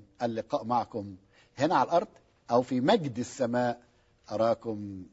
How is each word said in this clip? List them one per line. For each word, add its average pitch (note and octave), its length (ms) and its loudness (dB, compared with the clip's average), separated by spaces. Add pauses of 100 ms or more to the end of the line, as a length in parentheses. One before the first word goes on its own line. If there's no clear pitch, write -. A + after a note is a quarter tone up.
(220)
اللقاء A2+ 420 -4
معكم A2 520 -2 (420)
هنا D#3+ 180 2
على B2+ 120 4
الأرض F3+ 200 2 (440)
أو A#2+ 100 4
في B2+ 200 0
مجد C#3+ 380 2
السماء. A#2+ 640 -2 (500)
أراكم G#2 800 -2